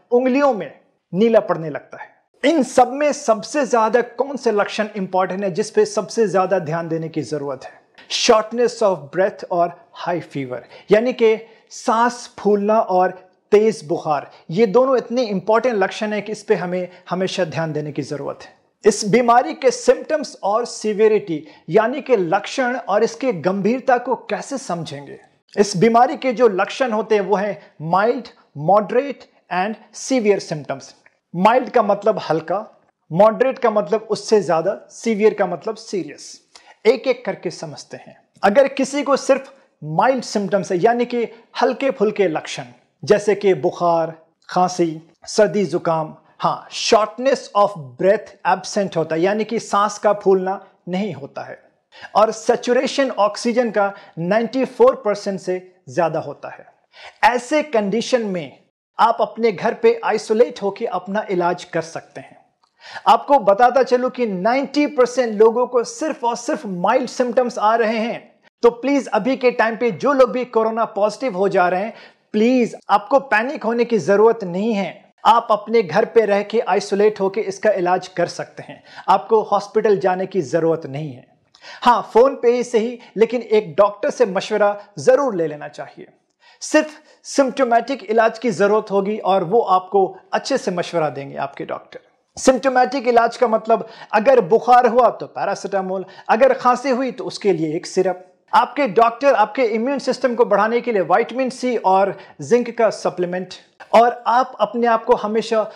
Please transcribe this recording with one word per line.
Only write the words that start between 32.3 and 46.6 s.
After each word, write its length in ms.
मॉडरेट 480
का 120
मतलब 400
उससे 320
ज्यादा, 360
सीवियर 440
का 120
मतलब 300
सीरियस। 560
एक 220
एक 160
करके 260
समझते 460
हैं। 200
अगर 260
किसी 340
को 140
सिर्फ 360
माइल्ड 420
सिम्टम्स 480
है, 60
यानी 260
कि 220
हल्के 300
फुल्के 380
लक्षण, 360
जैसे 320
कि 220
बुखार, 580
खांसी, 520
सर्दी, 400
जुकाम, 500
हाँ, 300